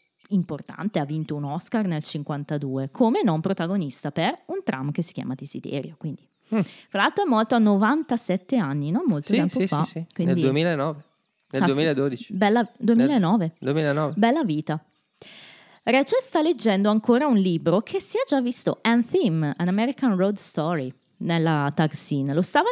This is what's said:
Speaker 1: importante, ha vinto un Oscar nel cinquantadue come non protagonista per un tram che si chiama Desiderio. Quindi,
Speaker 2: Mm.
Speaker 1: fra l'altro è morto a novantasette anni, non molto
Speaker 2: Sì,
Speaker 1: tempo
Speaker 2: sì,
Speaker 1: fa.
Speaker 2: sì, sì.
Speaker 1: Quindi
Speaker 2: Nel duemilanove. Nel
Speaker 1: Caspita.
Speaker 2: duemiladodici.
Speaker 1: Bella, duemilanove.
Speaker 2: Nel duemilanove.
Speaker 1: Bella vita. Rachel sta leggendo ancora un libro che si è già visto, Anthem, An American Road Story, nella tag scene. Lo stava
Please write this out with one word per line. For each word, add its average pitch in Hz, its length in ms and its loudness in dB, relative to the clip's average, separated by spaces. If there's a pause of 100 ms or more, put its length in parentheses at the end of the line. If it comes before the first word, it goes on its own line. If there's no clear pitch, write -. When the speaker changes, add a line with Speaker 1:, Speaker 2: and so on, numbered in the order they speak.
(280)
Speaker 1:
importante, 170 680 -4
ha 147 60 -2
vinto 151 320 -4
un 147 80 -6
Oscar 175 420 -4
nel 160 160 -2
cinquantadue 143 880 -6
come 254 320 2
non 160 200 2
protagonista 170 680 -4
per 202 360 -2
un 381 180 -6
tram 135 260 -4
che 165 120 -4
si - 100 -8
chiama - 220 -8
Desiderio. 143 640 -10
Quindi, - 280 -10 (280)
Speaker 2:
Mm. 220 60 2 (280)
Speaker 1:
fra 202 140 0
l'altro 403 220 2
è - 40 -2
morto 226 260 2
a 233 40 4
novantasette 220 960 0
anni, 147 340 -2
non 233 160 0
molto 151 220 -2
Speaker 2:
Sì, 214 80 2
Speaker 1:
tempo 254 240 0
Speaker 2:
sì, 190 60 2
Speaker 1:
fa. 156 180 0
Speaker 2:
sì, - 140 -8
sì. 165 160 -8
Speaker 1:
Quindi 175 200 0
Speaker 2:
Nel 170 80 0
duemilanove. 151 520 0 (580)
Nel 131 80 0
Speaker 1:
Caspita. 175 120 4
Speaker 2:
duemiladodici. 139 640 0
Speaker 1:
Bella, 214 320 2 (120)
duemilanove. 226 680 2 (140)
Speaker 2:
Nel 135 140 -2
duemilanove. 151 440 0
Speaker 1:
Bella 240 260 2
vita. 156 400 -2 (1000)
Rachel 277 360 2
sta 349 220 0
leggendo 220 480 2
ancora 233 360 2
un 247 120 4
libro 170 420 2
che 381 200 -4
si - 160 -6
è 494 100 0
già 269 140 0
visto, 240 420 -2
Anthem, 226 760 2
An 175 120 -2
American 220 480 0
Road 196 200 2
Story, 151 560 -4 (260)
nella 160 560 0
tag 156 180 0
scene. 139 420 -4
Lo 165 80 2
stava 320 300 0